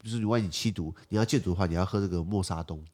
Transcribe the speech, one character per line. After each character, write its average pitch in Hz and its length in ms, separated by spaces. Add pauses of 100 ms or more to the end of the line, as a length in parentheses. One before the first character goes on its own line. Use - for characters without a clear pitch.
就 110 80
是 113 160
万 113 160
一 104 40
你 85 60
吸 113 200
毒， 85 220 (160)
你 104 80
要 110 80
戒 143 120
毒 92 120
的 87 60
话， 92 100
你 82 80
要 90 120
喝 101 140
这 98 80
个 87 160
默 98 180
沙 82 220
东。 78 180 (120)